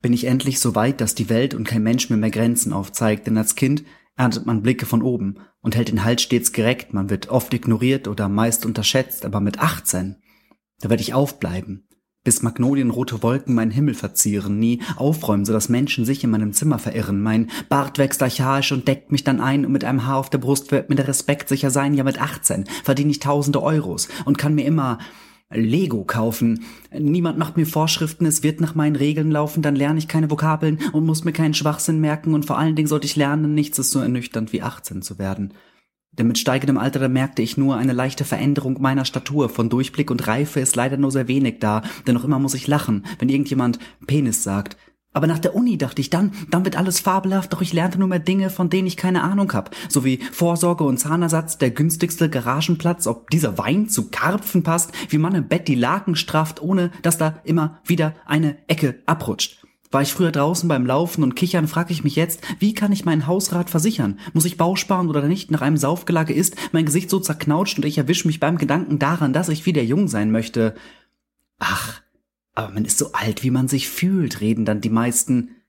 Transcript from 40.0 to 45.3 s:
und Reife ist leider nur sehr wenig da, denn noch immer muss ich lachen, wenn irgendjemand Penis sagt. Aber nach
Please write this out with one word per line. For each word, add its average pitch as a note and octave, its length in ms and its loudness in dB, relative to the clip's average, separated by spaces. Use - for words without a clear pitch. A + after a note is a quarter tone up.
und A#2+ 160 -2
Reife C3+ 360 0
ist - 140 0
leider C3 220 0
nur C#3 140 2
sehr C3 160 0
wenig B2+ 320 2
da, G#2+ 240 0
denn B2 80 4
noch A#2+ 100 -2
immer C3+ 140 2
muss C3+ 160 0
ich B2+ 100 -8
lachen, C#3+ 400 0
wenn B2 100 0
irgendjemand C3+ 480 0
Penis C3+ 360 0
sagt. G2 340 -4
Aber - 140 2
nach D#3+ 120 0